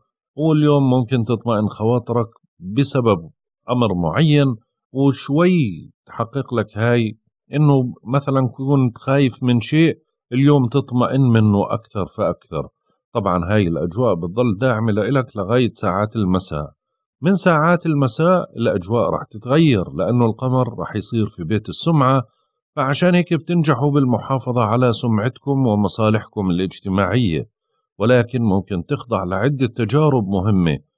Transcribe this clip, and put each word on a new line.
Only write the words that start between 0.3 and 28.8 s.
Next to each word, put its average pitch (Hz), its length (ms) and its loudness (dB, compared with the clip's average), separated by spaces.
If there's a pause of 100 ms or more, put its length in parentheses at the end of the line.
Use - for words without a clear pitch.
واليوم 147 540 2
ممكن 127 340 0
تطمئن 110 440 -2
خواطرك 117 600 -2 (300)
بسبب 104 720 0 (400)
أمر 120 240 0
معين، 131 600 2 (360)
وشوي 139 1000 0 (160)
تحقق 123 480 -8
لك 104 240 -4
هاي 113 400 0 (360)
إنه 139 400 2 (100)
مثلا 135 440 0
كنت 135 500 0
خايف 135 440 0
من 123 180 2
شيء، 156 380 0 (340)
اليوم 139 360 4
تطمئن 131 520 0
منه 107 540 4
أكثر 104 320 -6
فأكثر. 85 640 -6 (440)
طبعا 92 400 -2
هاي 107 160 2
الأجواء 87 460 -2
بتضل 92 440 -2
داعمة 113 340 0
لإلك 113 440 -2
لغاية 110 360 0
ساعات 101 440 -2
المساء. 90 560 -2 (500)
من 180 120 2
ساعات 170 520 2
المساء 160 680 0
الأجواء 101 540 0
راح 82 200 -4
تتغير، 123 640 0
لأنه 110 340 0
القمر 123 520 -2
راح 85 180 -8
يصير 107 300 -2
في 92 180 -10
بيت 101 240 -4
السمعة، 135 540 2 (540)
فعشان 147 380 0
هيك 175 200 0
بتنجحوا 147 560 0
بالمحافظة 127 720 0
على 120 300 2
سمعتكم 123 760 -2
ومصالحكم 107 840 0
الاجتماعية، 92 1000 -2 (480)
ولكن 120 440 2
ممكن 95 420 -2